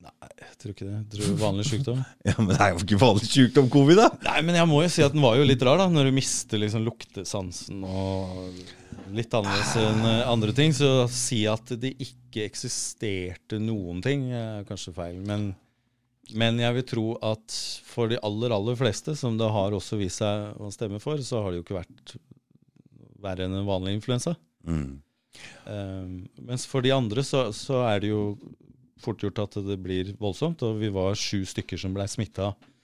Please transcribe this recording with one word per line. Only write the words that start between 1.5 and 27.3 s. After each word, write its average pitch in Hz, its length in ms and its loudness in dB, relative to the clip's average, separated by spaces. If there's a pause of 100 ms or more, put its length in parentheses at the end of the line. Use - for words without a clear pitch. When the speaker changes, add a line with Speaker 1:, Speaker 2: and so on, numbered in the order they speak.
Speaker 1:
sykdom. 117 300 -2 (160)
Speaker 2:
<laughs> - 120 -18
Ja, - 120 4
men 107 120 4
det 95 100 4
er 101 120 6
jo 87 100 -4
ikke 98 160 2
vanlig 131 320 6
sykdom, 131 400 6
covid, 143 260 8
da! 233 120 10 (160)
Speaker 1:
Nei, - 180 0
men 170 160 2
jeg 170 80 6
må 147 160 6
jo 175 80 2
si 165 140 2
at 139 100 4
den 151 80 4
var 117 160 8
jo 147 80 6
litt 135 160 4
rar, 135 160 6
da, 190 100 4
når 147 220 4
du 135 60 4
mister - 420 -2
liksom 107 260 0
luktesansen 98 1000 -8
og 95 640 -6 (640)
litt 113 220 -6
annerledes 101 440 0
enn, 110 260 2
eh, 113 220 2
andre 110 260 2
ting, 147 220 4
så 131 300 4
å 123 40 0
si 117 380 -2
at 107 320 -2
det 131 200 -6
ikke - 460 -10
eksisterte 98 1160 -6
noen 92 420 -4
ting, 135 300 -2
er 110 340 -8
kanskje 92 300 -12
feil. 87 260 -10
Men, 104 300 -4 (760)
men 113 300 0
jeg 120 160 0
vil 127 140 -4
tro 113 180 -2 (160)
at 110 320 -4 (300)
for 117 260 -2
de 123 80 -2
aller, 107 320 -2
aller 110 240 0
fleste, 123 400 -2
som 117 240 -2
det 110 120 2
har 101 220 0
også 104 280 -4
vist 92 180 -4
seg 104 400 -4
å 104 140 -12
stemme 104 260 -8
for, 147 240 -6
så 113 220 -4
har 92 80 -4
det 87 80 -6
jo 85 60 -12
ikke 98 120 -8
vært - 380 -16 (1040)
verre 92 260 -6
enn 92 80 -4
en 98 140 -2
vanlig 95 260 -2
influensa. 123 400 -2 (260)
Speaker 2:
Mm. 71 380 -4 (680)
Speaker 1:
Ehm, 95 520 -10 (240)
mens 123 240 -8
for 127 160 -2
de 131 100 2
andre 123 300 0
så, 131 300 0